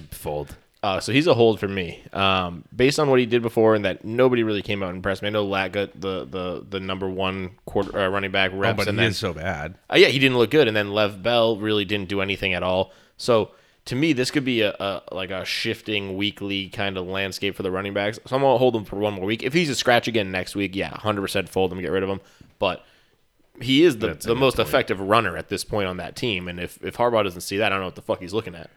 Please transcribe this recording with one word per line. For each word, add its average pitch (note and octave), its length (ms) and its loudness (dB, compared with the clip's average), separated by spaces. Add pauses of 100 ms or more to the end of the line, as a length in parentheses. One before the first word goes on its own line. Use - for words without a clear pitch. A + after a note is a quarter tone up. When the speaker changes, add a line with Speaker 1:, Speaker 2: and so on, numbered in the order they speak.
(120)
Speaker 1:
fold. D2 440 -8 (260)
Speaker 2:
Uh, F#2+ 180 0
so - 120 -4
he's D3 160 4
a D#3 60 6
hold A2+ 260 4
for G#2 80 -2
me. F#2 340 -6 (120)
Um, F#2 500 0 (100)
based C3 260 4
on D3 100 2
what C3 100 6
he B2 60 4
did A#2 160 2
before A2 340 4
and G#2 80 0
that F#2 220 -4
nobody A#2+ 380 4
really G#2 180 0
came G2+ 200 -4
out F#2+ 80 -4
and F2+ 80 -8
impressed F#2+ 240 -4
me. G2+ 60 -4
I G#2 40 -2
know G#2+ 140 2
Lat F#2+ 280 0
got G2 260 -4
the, F#2 260 -4
the, F2+ 440 -8
the G2 100 -6
number F#2+ 300 -4
one F#2 420 -4 (140)
quarter, G2 340 -2
uh, G2 80 2
running G2 240 -2
back F#2+ 220 2
Speaker 3:
Oh, F#2+ 40 -6
Speaker 2:
reps G2 200 0
Speaker 3:
but G2 100 0
Speaker 2:
and G#2 100 0
Speaker 3:
he A2+ 60 2
Speaker 2:
then A2 80 2
Speaker 3:
is F2+ 60 -4
so F#2 160 -4
bad. D#2+ 420 -6 (160)
Speaker 2:
Uh, - 60 4
yeah, F#3 100 8
he C3 120 2
didn't C3 180 4
look A#2 140 4
good, D3 180 6
and G#2+ 80 0
then G2+ 160 0
Lev G#2 280 0
Bell A2+ 360 2
really G#2+ 260 0
didn't G2 240 -4
do G2 140 -2
anything F#2+ 320 -2
at F2 100 -2
all. F#2 300 0 (240)
So, A2 340 2 (340)
to B2 100 -6
me, D3+ 180 2
this B2 180 -2
could C#3+ 140 0
be B2 160 2
a, G2+ 180 2
a, G2 220 -4 (100)
like, F#2+ 200 -8
a F#2 120 -6
shifting G2+ 720 -4
weekly G2 540 -4
kind G2 280 -6
of F#2 100 -6
landscape F#2+ 480 -4
for F#2+ 80 -6
the F#2 80 -2
running F#2+ 220 -4
backs. G2+ 320 -2
So B2+ 120 -4
I'm C#3 40 -2
gonna C3 160 4
hold B2+ 160 4
him G#2+ 120 -2
for G2 100 -10
one G#2 200 -2
more F#2 100 -6
week. A2+ 180 -2
If C3 80 -2
he's E3 180 2
a B2+ 60 -2
scratch A#2+ 320 2
again G#2+ 240 0
next F#2 240 -6
week, G2 220 -2
yeah, E2 200 -4
hundred G#2 260 -2
percent F#2 260 -4
fold F#2+ 240 0
him, F#2 80 -8
get D#2+ 100 -4
rid F#2+ 120 0
of F#2+ 60 -2
him. G2 120 -6 (360)
But F#2 280 -2 (720)
he C3 240 4
is D3 140 6
the, G#2+ 100 -2
Speaker 1:
That's D#2 180 -8
a G#2+ 40 0
Speaker 2:
the A#2 60 4
Speaker 1:
good B2 40 0
Speaker 2:
most C#3+ 160 4
Speaker 1:
point. - 140 0
Speaker 2:
effective A2 320 0
runner G2 340 2
at F2 140 -8
this - 160 -4
point G#2 240 -2
on F#2 80 -6
that E2+ 180 -10
team, F#2 320 -4
and F2 100 -8
if, F2 240 -10
if F#2 140 -8
Harbaugh A#2+ 300 2
doesn't F2 160 -8
see G2 160 -6
that, G#2+ 80 2
I G2+ 100 2
don't G2 40 0
know F#2+ 80 -4
what E2+ 80 -12
the F#2+ 60 -16
fuck G2+ 200 -4
he's F2 120 -10
looking G#2 220 -4
at. E2 220 -18